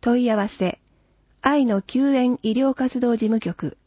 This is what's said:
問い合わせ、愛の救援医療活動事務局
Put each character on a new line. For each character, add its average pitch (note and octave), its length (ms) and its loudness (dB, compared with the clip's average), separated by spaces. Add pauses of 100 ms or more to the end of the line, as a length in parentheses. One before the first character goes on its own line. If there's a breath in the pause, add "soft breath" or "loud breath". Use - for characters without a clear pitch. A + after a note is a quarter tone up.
問 B3 240 2
い A#3+ 60 2
合 A3 60 0
わ G#3 120 -2
せ、 - 320 -4 (600)
愛 C#4 240 2
の G3 160 0
救 C#4 320 0
援 B3+ 280 2
医 A3 100 0
療 C4 220 0
活 B3+ 260 -2
動 A#3+ 160 0
事 A3 100 -2
務 A3 140 0
局 - 360 -6 (100)